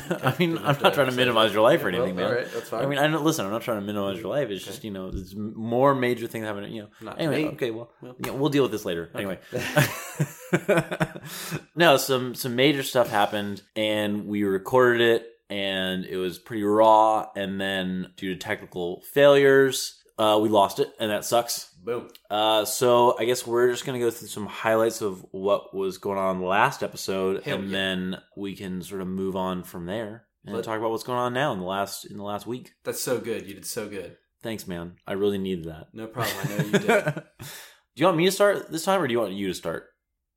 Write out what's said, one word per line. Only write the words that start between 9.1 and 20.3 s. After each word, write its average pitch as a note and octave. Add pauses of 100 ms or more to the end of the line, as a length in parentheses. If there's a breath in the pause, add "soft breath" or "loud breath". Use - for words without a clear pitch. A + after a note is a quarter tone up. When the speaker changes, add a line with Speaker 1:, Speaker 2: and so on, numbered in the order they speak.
Speaker 2:
Okay. G2 (140)
Speaker 1:
Anyway. - (640 loud breath)
<laughs> -
No, D#3+
some, B2+
some A#2+
major C#3
stuff B2
happened, G2+ (160)
and G#2+
we G#2
recorded A#2
it, A#2 (220)
and F#2+
it F#2
was F#2
pretty A2
raw, A2 (100)
and G2
then F#2
due F#2+
to E2+
technical F#2 (120)
failures, C#3 (200)
uh, G#2+